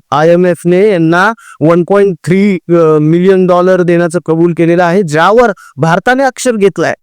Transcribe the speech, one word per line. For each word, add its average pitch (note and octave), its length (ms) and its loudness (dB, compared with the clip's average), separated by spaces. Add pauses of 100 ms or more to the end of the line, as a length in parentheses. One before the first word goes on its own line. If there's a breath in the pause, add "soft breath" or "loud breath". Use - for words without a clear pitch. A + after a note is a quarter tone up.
(120)
आयएमएफ E3+ 540 0
ने F#3 260 2
यांना F3 420 0 (280 loud breath)
वन E3+ 220 2
पॉइंट G3 400 0
थ्री F#3+ 360 0 (420)
मिलियन F3+ 460 2
डॉलर F3+ 340 0
देण्याचं F3 440 -2
कबूल E3 320 0
केलेलं E3+ 260 0
आहे, F3 200 0
ज्यावर F#3 480 0 (260 loud breath)
भारताने F#3 460 -2
अक्षर B3+ 320 -4
घेतलाय. E3+ 480 -2